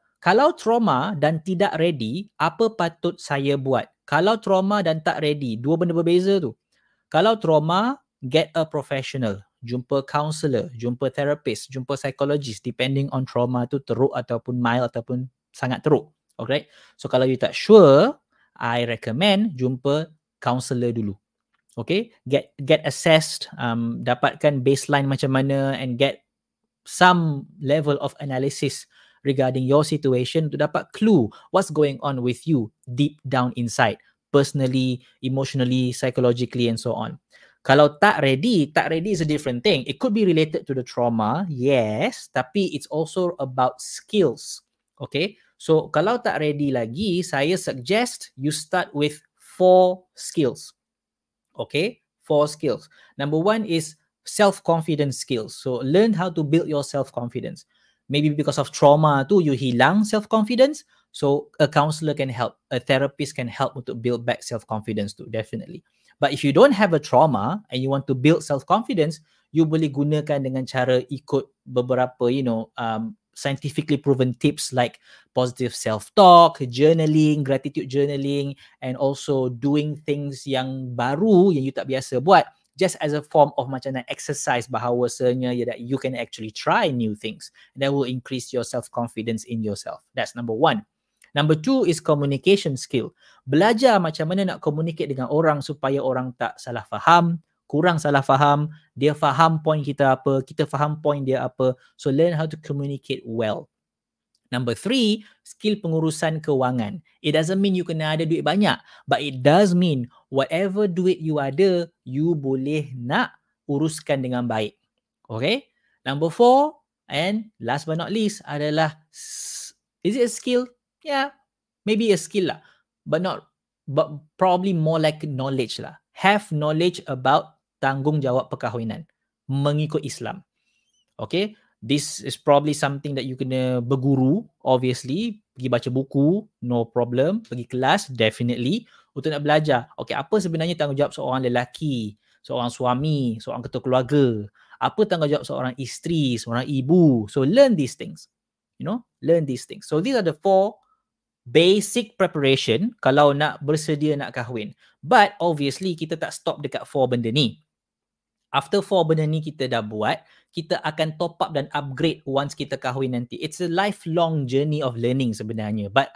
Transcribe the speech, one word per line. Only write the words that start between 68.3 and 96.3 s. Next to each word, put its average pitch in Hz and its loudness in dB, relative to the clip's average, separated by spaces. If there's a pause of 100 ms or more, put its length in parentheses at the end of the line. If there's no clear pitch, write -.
self-confidence, 165 -2 (240)
you 160 2
boleh 156 0
gunakan 143 -2
dengan 131 -4
cara 127 2
ikut 139 -4 (160)
beberapa, 127 0
you 135 0
know, 113 -4
um, 113 -6 (160)
scientifically 143 -4
proven 127 0
tips 147 -2
like 120 -2 (320)
positive 123 -2
self-talk, 170 6
journaling, 151 4
gratitude 135 -4
journaling, 139 -2 (320)
and 127 -6
also 135 -2
doing 143 -2
things 143 -6
yang 131 -6
baru 175 4
yang 139 0
you 135 -4
tak - -8
biasa 131 -4
buat, 170 6 (320)
just 175 0
as 151 -2
a 151 -6
form 147 6
of 135 -4
macam 131 -6
nak 127 -8
exercise 139 -4
bahawasanya 123 -2
ya, 120 -4
that 117 -8
you 123 -6
can 131 -4
actually 113 -10
try 175 0
new 113 -2
things. 110 -12 (240)
That 139 -2
will 139 0
increase 127 -8
your 120 -4
self-confidence 117 -6
in 113 -6
yourself. - -8
That's - -6
number 120 -8
one. 123 0 (520)
Number 151 2
two 240 0
is 160 0
communication 143 0
skill. - -4 (320)
Belajar 214 4
macam 160 -2
mana 190 -2
nak - -16
communicate 160 -4
dengan 127 -6
orang 151 2
supaya 139 -2
orang 127 -4